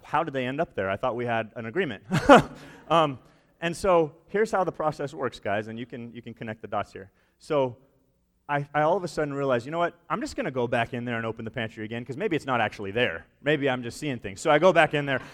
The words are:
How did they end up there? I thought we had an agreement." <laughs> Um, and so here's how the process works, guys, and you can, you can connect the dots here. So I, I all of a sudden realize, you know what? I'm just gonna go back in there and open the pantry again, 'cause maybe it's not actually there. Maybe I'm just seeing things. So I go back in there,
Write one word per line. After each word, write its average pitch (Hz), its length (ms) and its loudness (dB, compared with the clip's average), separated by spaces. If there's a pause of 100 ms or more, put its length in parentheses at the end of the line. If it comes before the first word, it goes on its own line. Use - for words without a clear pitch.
How 160 200 -2
did 151 100 -6
they 131 120 -2
end 135 160 -4
up - 140 -6
there? 95 140 0
I 98 80 -2
thought 123 180 -2
we 120 100 -4
had 113 300 -2
an 117 100 -10
agreement." 117 440 -4
<laughs> 185 340 8 (460)
Um, 151 300 4 (400)
and 170 160 -4
so 170 380 2 (140)
here's 214 240 0
how 190 120 2
the 160 80 0
process 147 420 -4
works, 131 260 -6
guys, 107 280 -4
and 110 120 -10
you 123 60 -10
can, 120 280 -14
you 120 80 -14
can 117 120 -14
connect 113 280 -10
the 110 60 -14
dots 101 260 -4
here. 98 180 -16 (280)
So 135 360 0 (720)
I, 143 260 -2
I 151 100 2
all 160 120 4
of 190 80 -4
a 175 40 -6
sudden 151 260 -4
realize, 135 320 0
you 143 60 -10
know 165 80 -4
what? 170 160 0 (140)
I'm 175 120 -2
just 302 160 -8
gonna 214 140 -4
go 123 160 0
back 117 260 0
in 120 100 -4
there 120 140 -4
and 113 80 -4
open 113 180 -6
the 110 80 -8
pantry 110 320 -6
again, 117 220 -8
'cause 123 100 -10
maybe 180 200 -2
it's 131 100 -2
not 127 160 2
actually 104 300 -2
there. 101 340 0 (160)
Maybe 139 280 2
I'm 127 140 -2
just 117 140 -8
seeing 135 220 -4
things. 98 220 -10
So 160 100 0
I 151 80 8
go 185 120 8
back 156 220 6
in 143 120 0
there, 135 160 0 (120)